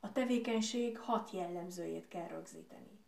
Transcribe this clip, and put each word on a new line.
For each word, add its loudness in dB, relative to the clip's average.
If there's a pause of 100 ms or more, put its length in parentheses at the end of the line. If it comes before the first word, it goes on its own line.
a -10
tevékenység 4
hat 2
jellemzőjét -4
kell -4
rögzíteni. -12